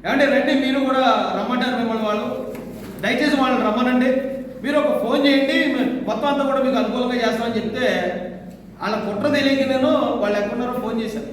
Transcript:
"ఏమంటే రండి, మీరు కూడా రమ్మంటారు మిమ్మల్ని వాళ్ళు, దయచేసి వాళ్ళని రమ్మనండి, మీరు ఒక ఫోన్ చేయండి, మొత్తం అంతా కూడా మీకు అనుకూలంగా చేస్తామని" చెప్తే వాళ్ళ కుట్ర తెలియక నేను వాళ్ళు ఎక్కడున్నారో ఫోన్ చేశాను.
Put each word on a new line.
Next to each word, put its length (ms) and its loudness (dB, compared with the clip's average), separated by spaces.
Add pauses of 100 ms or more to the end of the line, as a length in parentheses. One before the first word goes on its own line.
"ఏమంటే 180 4
రండి, 420 2
మీరు 140 0
కూడా 580 2
రమ్మంటారు 380 -2
మిమ్మల్ని 280 -2
వాళ్ళు, 500 -4 (460)
దయచేసి 360 2
వాళ్ళని 280 2
రమ్మనండి, 580 2 (400)
మీరు 160 2
ఒక 280 2
ఫోన్ 200 2
చేయండి, 580 2 (220)
మొత్తం 220 -2
అంతా 160 0
కూడా 180 2
మీకు 140 2
అనుకూలంగా 380 0
చేస్తామని" 420 0
చెప్తే 640 -2 (600)
వాళ్ళ 140 -2
కుట్ర 380 -2
తెలియక 340 2
నేను 200 2 (320)
వాళ్ళు 180 0
ఎక్కడున్నారో 420 -4
ఫోన్ 220 -4
చేశాను. 300 -6